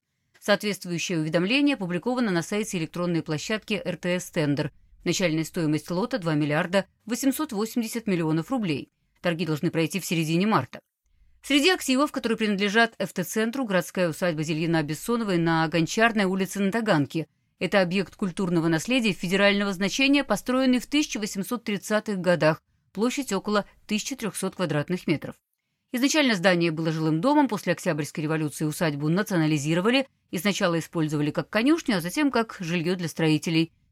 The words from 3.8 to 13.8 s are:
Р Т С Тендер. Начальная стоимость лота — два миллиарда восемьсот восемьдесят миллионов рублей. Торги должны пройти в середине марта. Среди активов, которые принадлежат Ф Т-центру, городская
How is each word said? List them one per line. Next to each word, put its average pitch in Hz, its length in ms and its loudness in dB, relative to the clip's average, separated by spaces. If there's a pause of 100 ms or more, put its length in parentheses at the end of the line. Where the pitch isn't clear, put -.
Р 160 140 -6
Т 180 200 -2
С - 120 -8
Тендер. 147 420 0 (320)
Начальная 165 400 0
стоимость 151 460 -2
лота — 214 280 -2
два 165 140 -2
миллиарда 160 540 0 (180)
восемьсот 262 480 -2
восемьдесят 226 540 -4
миллионов 165 440 0
рублей. 202 380 -2 (320)
Торги 170 240 -2
должны 156 260 0
пройти 165 300 0
в - 60 -8
середине 165 400 2
марта. 175 340 0 (600)
Среди 285 280 4
активов, 285 420 2
которые 233 240 -2
принадлежат 208 640 2
Ф 190 160 -6
Т-центру, 226 500 -2
городская 180 460 0